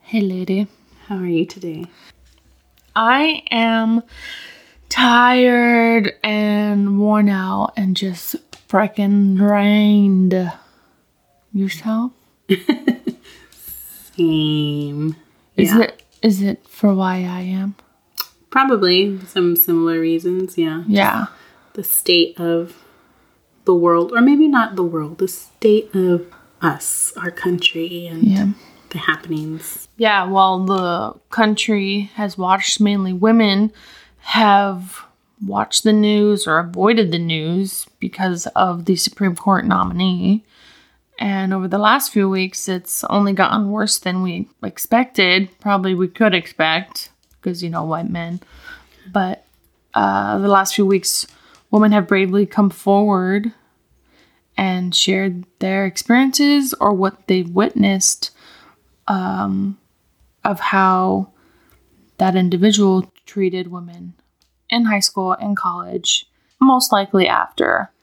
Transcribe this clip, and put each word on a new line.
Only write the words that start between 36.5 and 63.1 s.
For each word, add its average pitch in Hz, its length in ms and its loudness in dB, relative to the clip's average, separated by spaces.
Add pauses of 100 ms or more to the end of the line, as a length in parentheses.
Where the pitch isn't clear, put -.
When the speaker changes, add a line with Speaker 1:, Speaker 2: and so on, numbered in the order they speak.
Speaker 1:
avoided 180 540 0
the 170 60 -2
news 170 680 -4 (160)
because 185 460 -6 (100)
of 175 300 0
the 190 100 2
Supreme 180 400 -4
Court - 300 0
nominee. 180 800 0 (720)
And 190 340 -2
over 190 160 -4
the 180 100 -4
last 226 320 2
few 196 160 2
weeks, 190 440 -4
it's - 340 -6
only 202 300 0
gotten 196 360 0
worse 214 280 -2
than 185 240 -4
we 180 260 -6 (140)
expected. 190 880 0 (100)
Probably 190 340 0
we 180 140 0
could 208 260 2
expect, 165 760 -4 (320)
'cause, 175 200 -6
you 175 60 -6
know, 165 160 -6
white 160 240 -6
men. 170 320 -8 (720)
But, 185 320 -4 (480)
uh, 202 460 -2
the 196 100 -2
last 190 260 2
few 202 120 2
weeks, - 400 0 (440)
women 208 220 4
have 208 160 0
bravely 196 380 2
come 202 240 0
forward 202 840 0 (1080)
and 185 360 -4
shared 190 500 -2 (140)
their 190 260 -2
experiences 262 960 2
or 202 140 4
what 190 320 -2
they've 185 240 0
witnessed, 196 800 0 (760)
um, 196 720 -4 (640)
of 202 180 -2
how 190 680 0 (880)
that 185 180 0
individual 190 800 2 (140)